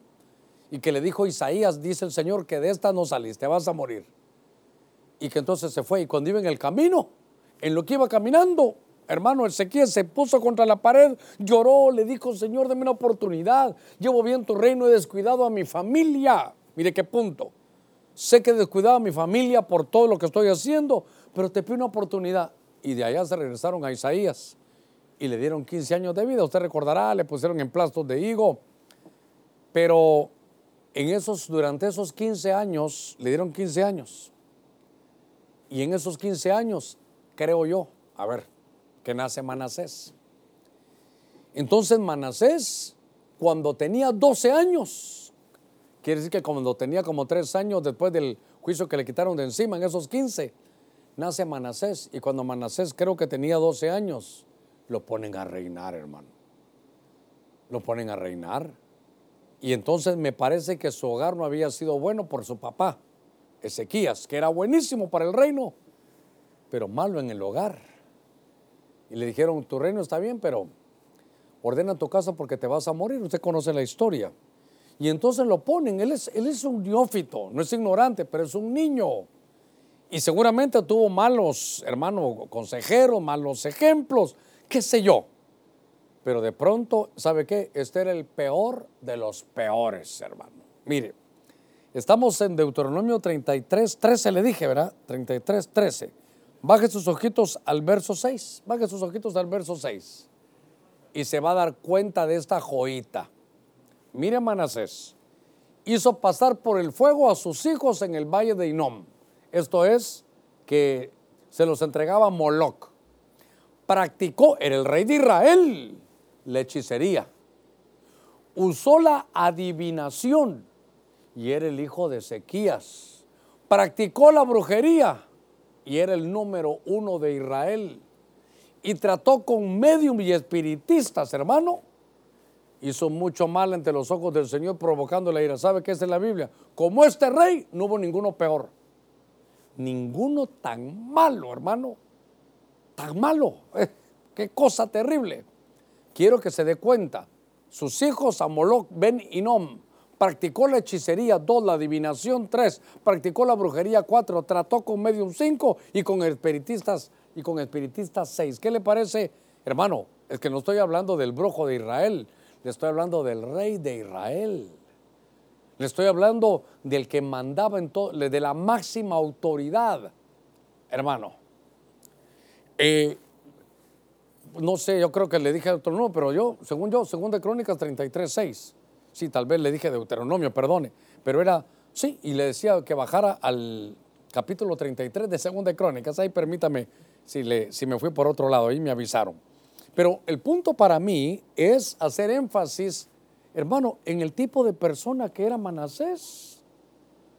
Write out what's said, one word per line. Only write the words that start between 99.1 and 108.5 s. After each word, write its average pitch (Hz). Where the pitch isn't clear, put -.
al 180
verso 175
seis. 123
Y 147
se 151
va 160
a 185
dar 165
cuenta 180
de 165
esta 165
joyita. 127
Mire, 202
Manasés. 170
"Hizo 226
pasar 247
por 208
el 165
fuego 277
a 185
sus -
hijos 262
en 175
el 151
valle 208